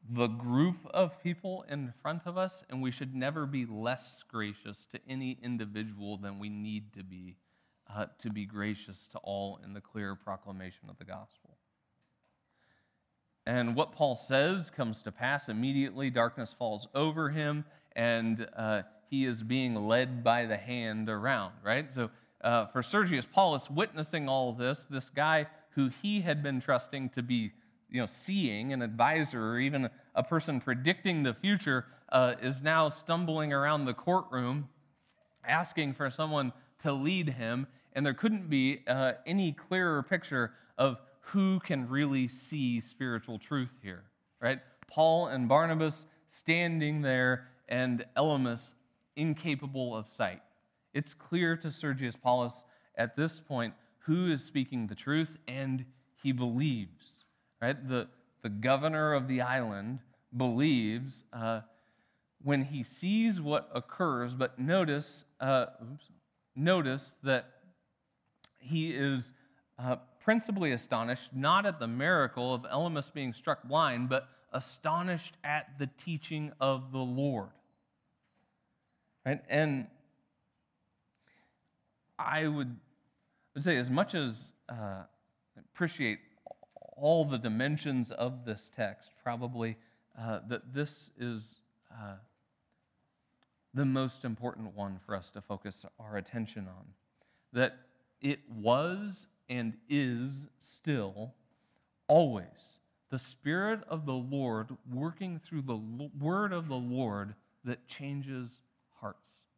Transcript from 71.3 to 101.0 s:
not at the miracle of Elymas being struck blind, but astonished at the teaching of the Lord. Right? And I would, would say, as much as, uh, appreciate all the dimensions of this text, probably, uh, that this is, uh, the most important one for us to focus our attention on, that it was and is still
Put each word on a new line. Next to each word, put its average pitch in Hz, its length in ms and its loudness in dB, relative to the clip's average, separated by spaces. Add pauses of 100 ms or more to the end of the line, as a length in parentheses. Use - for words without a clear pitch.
not 160 320 4
at 180 140 -2
the 117 80 -2
miracle 127 640 2
of 123 100 -4
Elymas 156 500 -2
being 131 200 -6
struck - 300 -2
blind, 127 460 2
but 131 180 0 (260)
astonished 165 920 -4
at 147 240 -2 (100)
the 139 200 -2
teaching 151 640 -6
of 131 320 2
the 131 80 -4
Lord. 127 500 0 (1800)
Right? 135 240 0
And 139 380 2 (2250)
I 156 300 2
would, 139 280 0 (800)
would 139 100 -6
say, 165 140 4
as 123 120 0
much 143 260 2
as, 127 360 -4 (160)
uh, 101 360 -8 (540)
appreciate 147 600 -2 (840)
all 160 240 6
the 139 120 0
dimensions 127 720 0
of 123 340 -4
this 107 300 -8
text, 101 340 -6 (140)
probably, 117 520 -4 (420)
uh, 113 300 -4
that 123 240 -8
this 147 200 -4 (280)
is, 120 220 -4 (500)
uh, 104 220 -14 (1600)
the 139 120 2
most 131 380 0
important 113 520 -6
one 98 280 -6
for 104 120 -6
us 92 160 -8
to 104 100 -14
focus 101 420 -10 (160)
our 107 180 -8
attention 107 500 -8
on, 92 180 -18 (680)
that 123 240 2 (440)
it 139 180 -2 (100)
was 156 800 0 (220)
and 120 240 -4 (160)
is 131 400 0 (300)
still 113 720 -6 (760)